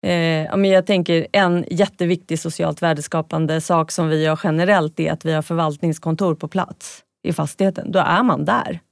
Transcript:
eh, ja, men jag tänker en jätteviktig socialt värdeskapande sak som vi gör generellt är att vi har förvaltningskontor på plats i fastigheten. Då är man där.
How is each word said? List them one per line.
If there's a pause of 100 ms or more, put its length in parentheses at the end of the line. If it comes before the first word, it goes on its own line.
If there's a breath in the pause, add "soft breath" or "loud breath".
eh, (320)
ja,
men
jag
tänker
en
jätteviktig
socialt
värdeskapande
sak
som
vi
gör
generellt
är
att
vi
har
förvaltningskontor
på
plats (200)
i
fastigheten.
Då
är
man
där. (120)